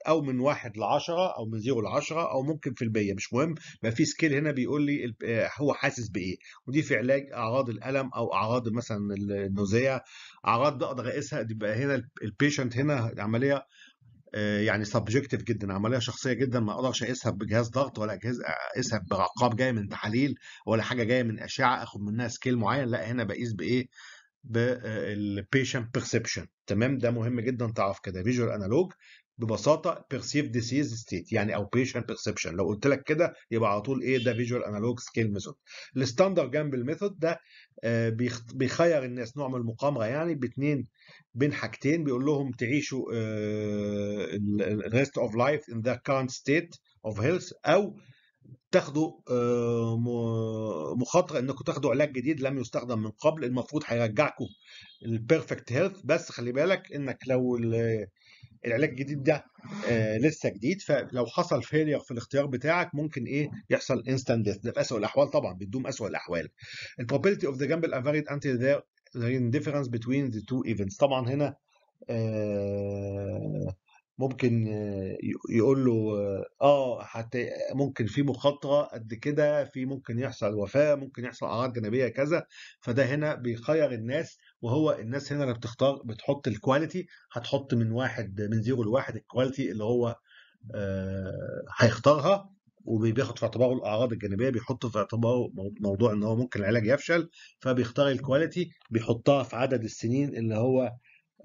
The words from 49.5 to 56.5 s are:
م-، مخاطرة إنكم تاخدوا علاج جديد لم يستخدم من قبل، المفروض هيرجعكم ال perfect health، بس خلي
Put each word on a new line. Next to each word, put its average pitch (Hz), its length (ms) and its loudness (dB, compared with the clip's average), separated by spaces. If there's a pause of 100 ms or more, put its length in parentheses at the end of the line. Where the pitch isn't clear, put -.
م-، 110 1040 -2
مخاطرة 156 380 2
إنكم 131 260 -4
تاخدوا 143 260 0
علاج 147 220 2
جديد 127 280 -2
لم 135 180 -2
يستخدم 120 400 -4
من 107 120 -2
قبل، 156 340 0
المفروض 127 420 -2
هيرجعكم 117 580 0 (600)
ال 113 260 -2
perfect - 420 -2
health، 185 300 0
بس 160 260 0
خلي 120 220 -6